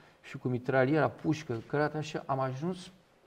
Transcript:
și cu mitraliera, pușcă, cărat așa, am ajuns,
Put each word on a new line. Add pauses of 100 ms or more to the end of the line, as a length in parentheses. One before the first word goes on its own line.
(200)
și
cu
mitraliera,
pușcă,
cărat
așa,
am
ajuns, (340)